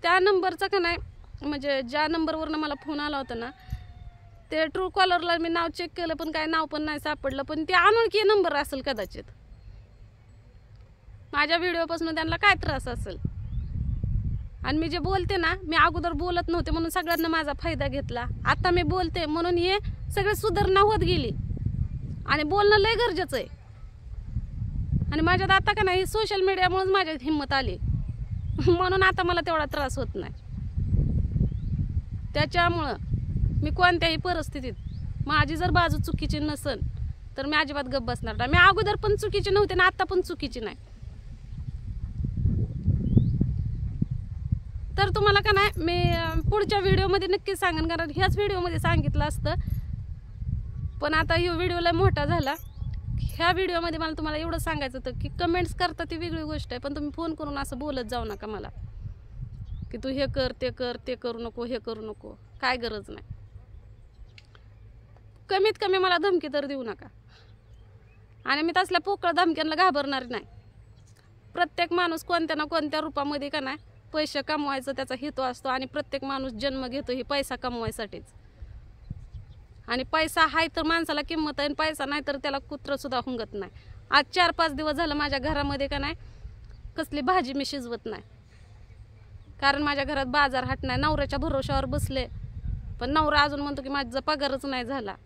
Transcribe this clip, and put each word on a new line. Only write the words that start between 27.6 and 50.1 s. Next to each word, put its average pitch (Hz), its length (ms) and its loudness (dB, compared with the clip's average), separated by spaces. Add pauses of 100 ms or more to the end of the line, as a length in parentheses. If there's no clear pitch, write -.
<laughs> 302 100 4
म्हणून 370 340 6
आता 381 200 4
मला 349 240 2
तेवढा 320 180 2
त्रास 285 340 -2
होत 240 160 -4
नाही. 185 180 -6 (2000)
त्याच्यामुळं 320 600 2 (680)
मी 302 80 0
कोणत्याही 339 460 4
परिस्थितीत - 1120 -4
माझी 294 300 4
जर 359 140 2
बाजू 330 280 4
चुकीची 302 400 -2
नसेल 294 420 -2 (560)
तर 269 100 -4
मी 302 100 0
अजिबात 285 280 0
गप्प 254 200 -2
बसणार 233 320 -4
नाही. 254 140 0
मी 339 80 6
अगोदर 392 380 8
पण 415 200 2
चुकीची 403 340 0
नव्हते 392 240 4
ना, 359 100 4
आता 370 200 2
पण 359 160 0
चुकीची 349 400 -6
नाही. 440 160 -8 (4000)
तर 392 100 4
तुम्हाला 403 320 6
का 415 120 4
नाही 392 320 4
मी, 339 100 2 (160)
अं, 330 300 2 (100)
पुढच्या 415 280 4
व्हिडिओमध्ये 381 500 4
नक्की 392 280 0
सांगेन, 330 320 0
कारण 330 260 -2
ह्याच 381 220 2
व्हिडिओमध्ये 370 420 0
सांगितलं - 460 2
असतं, 202 300 0 (1500)